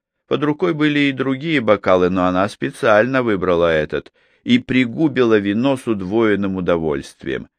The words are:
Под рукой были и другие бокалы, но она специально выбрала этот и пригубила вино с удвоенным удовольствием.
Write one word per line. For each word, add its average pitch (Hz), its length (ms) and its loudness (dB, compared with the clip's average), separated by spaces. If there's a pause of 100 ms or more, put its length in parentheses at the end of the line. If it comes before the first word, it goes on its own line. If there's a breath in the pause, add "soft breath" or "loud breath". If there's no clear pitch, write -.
(280)
Под 135 160 -2
рукой 151 300 -2
были 147 260 0
и 143 120 0
другие 135 480 -4
бокалы, 98 500 2
но 92 160 0
она 92 220 0
специально 127 760 0
выбрала 87 480 2
этот 78 440 -2 (320)
и 120 140 2
пригубила 123 800 0
вино 107 380 0
с 123 120 -10
удвоенным 101 680 0
удовольствием. 76 1040 -4